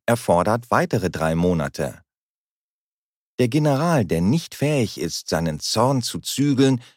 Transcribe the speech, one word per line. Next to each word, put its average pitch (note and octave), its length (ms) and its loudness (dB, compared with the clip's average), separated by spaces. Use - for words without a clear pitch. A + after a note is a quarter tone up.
erfordert A2 640 0
weitere B2 380 2
drei E2 260 -2
Monate. E2 680 -2
Der B2 100 4
General, D3+ 540 2
der D#2+ 180 0
nicht C3+ 340 0
fähig C3+ 440 -2
ist, - 300 -8
seinen D#2+ 300 -2
Zorn B2 420 0
zu - 180 -8
zügeln, C3+ 640 0